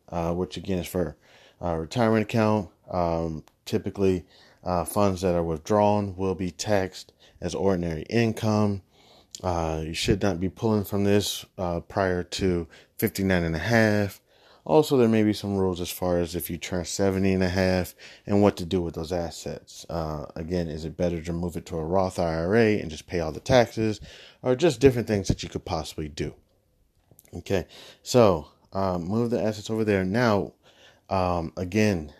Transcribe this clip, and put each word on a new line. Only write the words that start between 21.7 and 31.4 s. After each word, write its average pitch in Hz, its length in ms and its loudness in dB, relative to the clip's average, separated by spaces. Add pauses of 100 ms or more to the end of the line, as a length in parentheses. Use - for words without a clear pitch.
a 80 60 -6
Roth 92 340 0
I 82 160 0
R 85 200 0
A 107 260 4
and 78 100 -8
just 78 160 -14
pay 90 140 -4
all 78 120 -4
the - 80 -10
taxes, 113 580 2 (440)
or 127 120 2
just 135 240 2
different 120 300 6
things 101 200 0
that - 140 0
you 85 60 -8
could - 160 -8
possibly 80 440 -6
do? 76 260 -8 (1000)
Okay, 90 320 -2 (360)
so, 98 460 4 (260)
uh, 95 240 0
move 107 320 -2
the 110 120 -2
assets 104 280 -4
over 110 140 -2
there. 98 200 2
Now, 101 480 2 (560)
um, 90 480 -2